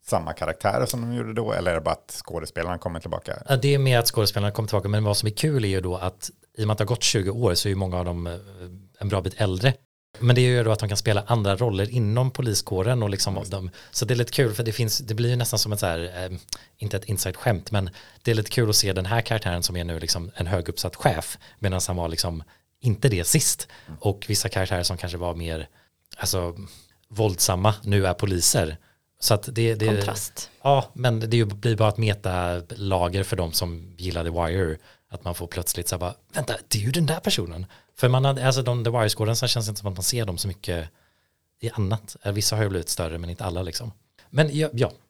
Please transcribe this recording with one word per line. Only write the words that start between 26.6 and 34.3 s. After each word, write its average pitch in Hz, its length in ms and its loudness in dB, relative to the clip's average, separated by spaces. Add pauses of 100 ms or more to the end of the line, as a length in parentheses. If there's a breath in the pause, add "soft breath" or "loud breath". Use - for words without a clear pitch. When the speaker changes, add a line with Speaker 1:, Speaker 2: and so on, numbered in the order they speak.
Speaker 2:
våldsamma 104 680 2 (100)
nu 101 240 4
är 90 60 2
poliser. 87 640 2 (420 soft breath)
Så - 140 4
att 110 180 0
det, 113 240 2
det 110 120 0
Speaker 3:
Kontrast. 107 600 -2 (120)
Speaker 2:
Ja, 139 320 4
men 120 260 2
det 110 160 0
är - 20 6
ju, 113 80 6
blir 104 300 0
bara 107 140 6
ett - 80 -2
metalager 92 1300 0
för - 120 -2
de 87 160 -2
som 85 460 -2
gillade 87 340 -4